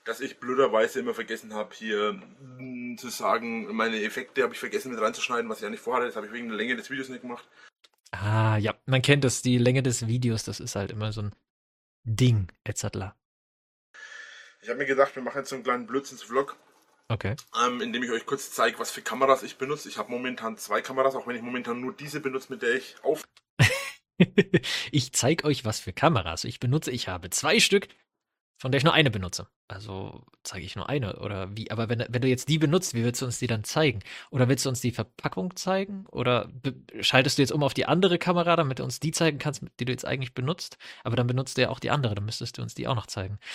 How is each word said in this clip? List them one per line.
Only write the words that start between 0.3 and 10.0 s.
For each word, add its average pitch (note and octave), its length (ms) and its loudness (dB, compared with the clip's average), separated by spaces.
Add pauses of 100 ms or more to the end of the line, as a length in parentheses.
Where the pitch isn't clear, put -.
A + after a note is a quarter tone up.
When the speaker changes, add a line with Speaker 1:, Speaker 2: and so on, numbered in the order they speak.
Speaker 1:
blöderweise B2 600 4
immer A#2+ 160 -2
vergessen A2 400 -8
hab, G#2+ 180 -6
hier, G#2 400 -2
mm, B2 840 -12
zu B2 120 -10
sagen, A2+ 680 -2
meine A2+ 280 0
Effekte B2 400 -2
hab A#2 100 2
ich - 60 -12
vergessen A2+ 320 -4
mit A2+ 100 -4
reinzuschneiden, A#2 480 0
was G#2+ 120 -6
ich A2 40 -6
eigentlich G#2+ 160 -6
vorhatte. A#2+ 240 0
Das A#2+ 100 -6
hab G#2+ 80 -6
ich G#2 80 -12
wegen A#2+ 180 -10
der G#2+ 80 -6
Länge A#2 180 -2
des A2 160 -12
Videos C3+ 180 -8
nicht B2+ 120 -12
gemacht. A#2+ 260 -12 (640)
Speaker 2:
Ah, A2 460 2
ja, G#2+ 160 2 (120)
man C3 180 4
kennt C#3+ 200 6
das, B2 200 2
die B2 160 4
Länge B2 240 4
des A#2+ 240 0